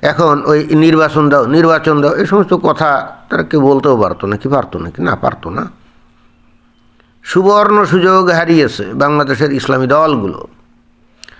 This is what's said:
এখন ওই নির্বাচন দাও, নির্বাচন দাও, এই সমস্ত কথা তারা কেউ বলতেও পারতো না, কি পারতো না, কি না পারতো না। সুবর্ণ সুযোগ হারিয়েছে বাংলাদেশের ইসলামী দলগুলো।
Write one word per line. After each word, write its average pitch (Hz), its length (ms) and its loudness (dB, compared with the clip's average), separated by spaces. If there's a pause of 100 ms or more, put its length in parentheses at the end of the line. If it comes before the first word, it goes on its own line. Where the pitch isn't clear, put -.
এখন 147 440 0
ওই 151 260 0
নির্বাচন 156 580 2
দাও, 139 160 2
নির্বাচন 156 560 2
দাও, 143 140 0
এই 175 100 -2
সমস্ত 190 280 0
কথা 156 640 -2 (140)
তারা - 140 -4
কেউ 156 180 -2
বলতেও 135 360 2
পারতো 95 300 -2
না, 104 100 -4
কি 135 120 -6
পারতো 135 300 -4
না, 82 100 -10
কি - 120 -12
না 117 140 -2
পারতো - 340 -6
না। - 220 -10 (1500)
সুবর্ণ 208 640 2
সুযোগ 185 440 2
হারিয়েছে 165 540 0 (100)
বাংলাদেশের 143 600 -2
ইসলামী 131 340 -2
দলগুলো। 135 600 0 (920)